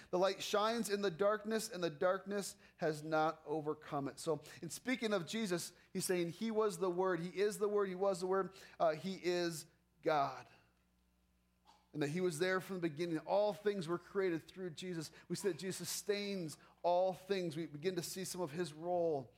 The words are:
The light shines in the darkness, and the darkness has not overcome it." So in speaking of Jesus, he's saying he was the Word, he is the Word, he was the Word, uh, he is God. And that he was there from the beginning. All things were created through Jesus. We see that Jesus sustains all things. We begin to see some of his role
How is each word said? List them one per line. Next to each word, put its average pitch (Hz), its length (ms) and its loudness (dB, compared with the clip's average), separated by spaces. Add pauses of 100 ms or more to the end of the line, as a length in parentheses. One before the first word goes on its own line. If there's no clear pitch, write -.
(100)
The 180 80 2
light 185 240 2
shines 214 460 2
in 202 140 0
the 196 80 2
darkness, 208 600 0
and 175 140 -2
the 165 60 0
darkness 190 640 0 (240)
has 156 260 -2
not 156 420 2
overcome 151 600 -4
it." - 100 -8
So 151 220 -2 (220)
in 170 80 -8
speaking 226 420 -2
of 185 140 0
Jesus, 202 460 -2 (200)
he's 185 140 -2
saying 175 240 0
he 220 200 -4
was 214 280 2
the 185 100 2
Word, 180 320 2
he 175 80 -4
is 190 300 0
the 208 100 2
Word, 202 220 2
he 185 40 -6
was 190 260 2
the 185 60 0
Word, 185 220 2 (300)
uh, 165 140 6
he 170 300 -6
is 170 440 0 (360)
God. 139 440 2 (1500)
And 151 100 -2
that 147 60 4
he 170 140 0
was 175 160 0
there 185 240 2
from 190 140 -6
the 170 120 0
beginning. 160 380 -2
All 208 260 4
things 202 340 0
were 170 120 0
created 185 500 0
through 185 220 -8
Jesus. 165 400 -6 (180)
We 175 80 -2
see 202 120 -2
that 165 100 0
Jesus 180 280 -4
sustains 202 680 -2 (260)
all 180 360 4 (100)
things. 180 260 0
We 165 120 -4
begin 156 300 -2
to 170 60 0
see 190 220 -6
some 180 160 -6
of 165 100 -2
his 160 220 -4
role 165 640 0